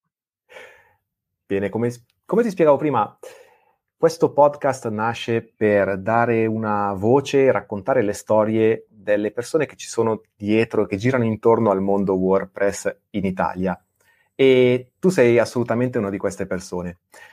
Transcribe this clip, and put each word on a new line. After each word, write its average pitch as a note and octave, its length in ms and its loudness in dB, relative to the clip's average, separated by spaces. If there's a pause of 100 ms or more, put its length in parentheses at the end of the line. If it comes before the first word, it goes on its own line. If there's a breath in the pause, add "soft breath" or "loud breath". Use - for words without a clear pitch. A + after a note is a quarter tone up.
(1500 loud breath)
Bene, G2 220 -4
come A#2 220 -4
s-, - 140 -14 (200)
come A3 180 0
ti A#3 80 -2
spiegavo D3+ 260 4
prima, B2+ 400 -2 (800 loud breath)
questo E3 360 0
podcast C#3+ 560 0
nasce A2+ 520 -4 (160)
per G2+ 420 2
dare A2+ 480 0
una G#2+ 480 -4
voce C3 500 2
e B2+ 80 4
raccontare G#2 500 -2
le G2+ 100 -2
storie A2 760 0
delle G#2 420 -2
persone B2+ 360 -4
che - 100 -12
ci - 100 -16
sono A2+ 340 -2 (140)
dietro, A2 500 0
che G2+ 120 -6
girano B2 260 0
intorno A2+ 480 2
al F#2+ 100 0
mondo G2 340 0
WordPress F#2+ 840 -2 (140)
in G2 140 -6
Italia. F#2 560 -4 (540)
E B2+ 640 2
tu F#3 120 2
sei A#2+ 280 4
assolutamente A#2+ 600 -2
una G2+ 120 -4
di G2 80 -4
queste F#2+ 300 -6
persone. F2+ 500 -8 (340 loud breath)